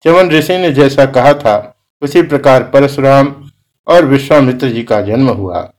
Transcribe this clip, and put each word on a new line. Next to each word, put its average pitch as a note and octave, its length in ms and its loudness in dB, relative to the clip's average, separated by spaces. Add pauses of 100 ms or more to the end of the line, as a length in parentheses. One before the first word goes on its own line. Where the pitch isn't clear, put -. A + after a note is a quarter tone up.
च्यवन F3 280 2
ऋषि D#3 280 -2
ने F3 140 -2
जैसा C#3 340 2
कहा C3 260 2
था, - 440 -2 (260)
उसी D3 200 -2
प्रकार C3+ 400 0
परशुराम C#3 720 0 (520)
और E3+ 180 2
विश्वामित्र C3+ 640 0
जी A#2 140 -6
का A2 180 -2
जन्म A#2 280 -2
हुआ। F#2 500 -8